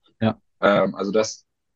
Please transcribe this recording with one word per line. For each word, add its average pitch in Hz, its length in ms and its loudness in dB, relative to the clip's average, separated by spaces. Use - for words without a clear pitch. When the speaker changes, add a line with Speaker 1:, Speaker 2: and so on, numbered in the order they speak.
Speaker 1:
Ja. 110 200 -2
Speaker 2:
Ähm, 95 360 2
also 98 160 -6
das - 340 -2